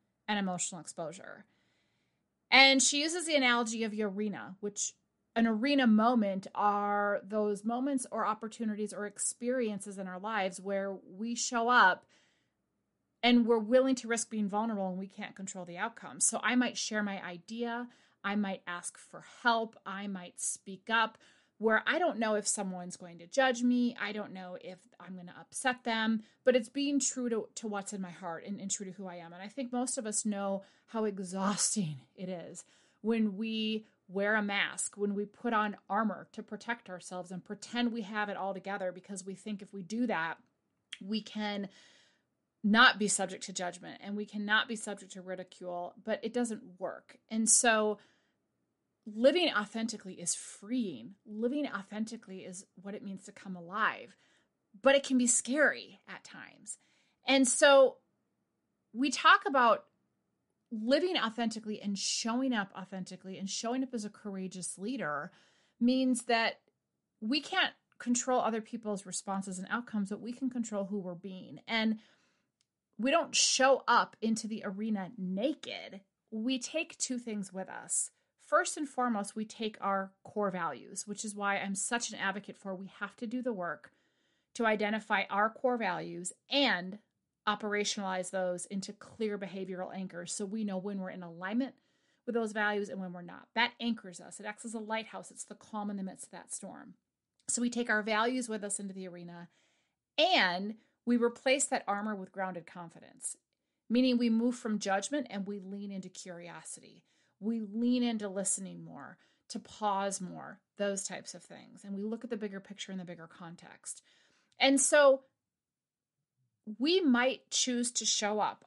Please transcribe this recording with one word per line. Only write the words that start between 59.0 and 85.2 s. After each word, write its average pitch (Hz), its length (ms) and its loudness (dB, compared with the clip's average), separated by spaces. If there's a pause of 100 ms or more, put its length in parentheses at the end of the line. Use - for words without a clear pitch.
talk 359 360 8
about 247 380 6 (880)
living 277 460 2
authentically 220 640 -2
and 202 160 -4
showing 247 560 -2
up 202 220 0
authentically 190 640 -10
and 196 100 -6
showing 240 340 -2
up 254 100 -8
as 214 140 -6
a 202 40 -12
courageous 190 680 -10
leader 180 520 -4 (480)
means 254 440 4
that 226 380 0 (600)
we 269 220 0
can't 359 320 0 (240)
control 247 420 0
other 220 220 0
people's 214 420 -6
responses 190 540 -6
and 185 120 -8
outcomes, 214 380 -2
but 208 140 -8
we 226 100 -8
can 254 160 -4
control 214 380 -4
who 202 120 -4
we're 180 160 -6
being. 170 540 -14
And 220 300 2 (1000)
we 240 140 0
don't 311 240 2
show - 540 6
up 208 340 4
into 220 240 0
the 214 180 -8
arena 196 540 -4
naked. 190 800 -4 (300)
We 247 300 -2
take 320 360 -4
two 247 220 -4
things 208 340 -8
with 185 160 -8
us. - 440 -6 (280)
First 339 360 2
and 311 120 -4
foremost, 226 460 -2
we 220 100 -4
take 214 360 -6
our 190 320 0 (100)
core 202 300 -2
values, 165 520 -6
which 208 200 -10
is 208 100 -8
why 202 240 0
I'm 196 160 -4
such 233 360 -2
an 208 80 -10
advocate 196 380 -4
for 190 160 -10
we 190 180 -10 (100)
have 202 160 -8
to 247 100 -8
do 247 160 -4
the 240 100 -2
work 170 380 -6 (640)
to 233 100 0
identify 214 640 2